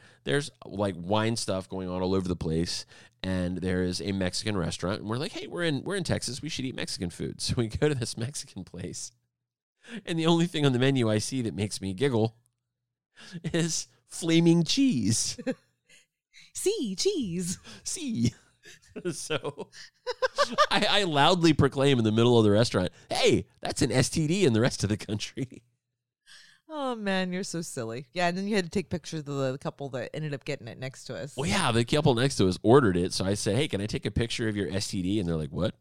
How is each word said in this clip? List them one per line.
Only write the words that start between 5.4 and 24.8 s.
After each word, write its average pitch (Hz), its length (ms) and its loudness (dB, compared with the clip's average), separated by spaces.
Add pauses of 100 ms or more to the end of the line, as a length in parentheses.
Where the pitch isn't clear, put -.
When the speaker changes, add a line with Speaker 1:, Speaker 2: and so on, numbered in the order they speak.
Speaker 1:
we're 175 160 -6
in, 151 200 0
we're 185 120 -4
in 190 80 -4
Texas. - 380 -4
We 147 80 -10
should 131 160 -6
eat 131 100 -6
Mexican - 360 -6
food." - 300 -8
<laughs> - 0 -
So - 160 -4
we 117 100 0
go 147 200 -2
to 151 80 0
this 117 220 -6
Mexican 110 480 -10
place, - 460 -12 (960)
and 170 140 -4
the 160 60 -2
only 170 220 6
thing 156 180 0
on 135 80 6
the 120 60 2
menu 131 320 4
I 110 80 2
see 131 240 -4
that 101 100 -2
makes 95 260 -4
me 95 140 -4
giggle 113 420 2 (1160)
is 165 340 -2 (200)
flaming 170 560 4
cheese. 151 760 2 (580)
<laughs> - 580 -20
Speaker 2:
See, 339 440 -2
cheese. 190 600 -2 (240)
Speaker 1:
See. 233 560 -2
<laughs> - 40 -20 (680)
So - 580 -8 (1000)
I, 202 160 2 (160)
I - 20 0
loudly 165 500 4
proclaim 139 440 4
in 117 60 2
the 110 80 4
middle 117 260 6
of 110 60 8
the 104 80 6
restaurant, 101 400 2 (180)
"Hey, 180 380 2 (120)
that's - 220 -6
an 120 100 0
S 127 180 2
T 156 180 0
D 180 180 2
in 123 80 4
the 107 80 4
rest - 220 0